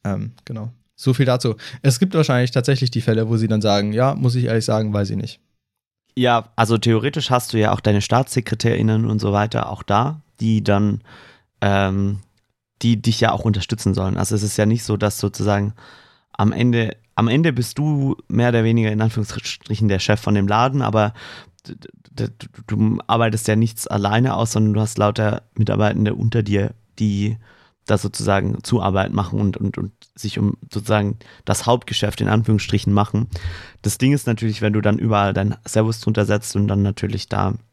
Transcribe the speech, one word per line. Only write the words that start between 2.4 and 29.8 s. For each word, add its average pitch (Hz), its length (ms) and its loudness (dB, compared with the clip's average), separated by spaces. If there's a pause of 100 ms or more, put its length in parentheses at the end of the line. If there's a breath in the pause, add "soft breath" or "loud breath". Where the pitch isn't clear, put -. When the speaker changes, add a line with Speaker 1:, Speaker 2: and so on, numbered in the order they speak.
Speaker 1:
tatsächlich 127 380 0
die 117 120 -2
Fälle, 110 260 0
wo 117 80 0
sie 110 140 2
dann 107 120 2
sagen, 101 300 2
ja, 131 240 0
muss 123 200 0
ich 120 100 0
ehrlich 113 180 0
sagen, 107 300 0
weiß 101 160 0
ich 104 80 -4
nicht. - 240 -8 (720)
Speaker 2:
Ja, 120 400 2
also 113 220 2
theoretisch 117 520 0
hast 123 220 0
du 113 60 0
ja 104 160 4
auch 107 80 -2
deine 104 200 2
Staatssekretärinnen 113 1040 0
und 107 140 0
so 104 140 0
weiter 110 360 0
auch - 140 -12
da, 139 380 0 (180)
die 110 240 0
dann, 101 380 2 (580 loud breath)
ähm, 98 600 0 (640)
die 117 200 2
dich 117 180 0
ja 110 140 2
auch 107 100 -4
unterstützen 101 500 -2
sollen. 95 220 -2
Also 92 200 -2
es 101 80 0
ist 104 140 -4
ja 107 80 4
nicht 113 180 0
so, 107 120 -2
dass 104 240 -2
sozusagen 101 540 -2 (580 loud breath)
am 104 220 2
Ende, 117 420 0 (200)
am 113 120 2
Ende 151 240 2
bist 120 260 -4
du 143 380 0 (140)
mehr 120 200 2
oder 117 140 2
weniger 113 280 2
in 107 100 0
Anführungsstrichen 110 880 -2
der 95 100 2
Chef 107 220 0
von 101 120 0
dem 98 140 2
Laden, 127 340 2
aber 107 320 0 (540 loud breath)
d-, - 80 -14 (340)
d-, 113 200 -6
d-, - 180 -18 (200)
du 107 400 0
arbeitest 113 420 0
ja 107 80 4
nichts 113 280 0
alleine 104 500 0
aus, 117 180 -2
sondern 107 200 2
du 107 60 2
hast 107 180 -2
lauter 104 460 0 (120)
Mitarbeitende 104 600 2
unter 113 280 0
dir, 101 300 0 (260)
die 104 380 0 (480 soft breath)
da 107 120 2
sozusagen 101 680 -2
Zuarbeit 98 500 0
machen 98 260 -2
und, 101 180 0
und, 101 220 -4
und 95 120 -6 (220)